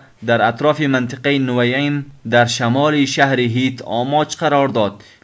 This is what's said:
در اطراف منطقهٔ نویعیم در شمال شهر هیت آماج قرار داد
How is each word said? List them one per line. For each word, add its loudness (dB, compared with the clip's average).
در 2
اطراف 0
منطقهٔ -2
نویعیم 0
در 4
شمال 0
شهر 0
هیت -2
آماج -2
قرار 2
داد -2